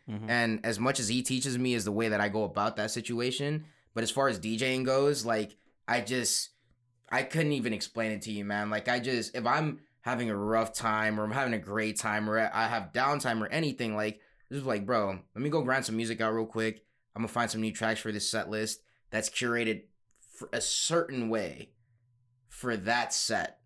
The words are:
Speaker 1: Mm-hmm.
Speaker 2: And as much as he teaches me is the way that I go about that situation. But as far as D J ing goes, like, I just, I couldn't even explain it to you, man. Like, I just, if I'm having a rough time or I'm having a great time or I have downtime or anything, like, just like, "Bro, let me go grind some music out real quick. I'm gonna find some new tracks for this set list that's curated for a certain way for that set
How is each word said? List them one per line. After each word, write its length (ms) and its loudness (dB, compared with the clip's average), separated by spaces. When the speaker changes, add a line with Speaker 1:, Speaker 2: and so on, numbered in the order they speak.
Speaker 1:
Mm-hmm. 200 -6
Speaker 2:
And 360 2
as 140 -2
much 220 0
as 80 -2
he 140 2
teaches 340 -2
me 160 2
is 100 0
the 80 0
way 160 2
that 140 2
I 80 2
go 160 0
about 320 0
that 140 -2
situation. 760 -2
But 100 -2
as 80 0
far 180 4
as 100 0
D 160 -2
J 200 0
ing 100 0
goes, 400 2
like, 320 0
I 100 4
just, 520 0
I 140 0
couldn't 300 2
even 200 0
explain 380 -2
it 120 -4
to 80 -6
you, 140 -4
man. 240 0
Like, 180 -2
I 140 2
just, 340 -2
if 100 -2
I'm 360 2
having 280 0
a 80 0
rough 360 2
time 460 2
or 60 0
I'm 60 -2
having 220 0
a 60 -2
great 400 -2
time 300 0
or 100 2
I 300 2
have 240 -4
downtime 480 2
or 60 -2
anything, 500 -2
like, 240 -2
just 140 -6
like, 200 0
"Bro, 340 2
let 80 -4
me 60 0
go 120 2
grind 240 0
some 120 -4
music 240 -2
out 120 2
real 120 0
quick. 380 -2
I'm 60 -4
gonna 60 0
find 240 0
some 100 -2
new 100 0
tracks 280 -2
for 120 -4
this 160 -2
set 220 -2
list 320 -2
that's 180 0
curated 540 0
for 320 -18
a 100 0
certain 680 2
way 440 -2
for 280 -2
that 380 0
set 520 -2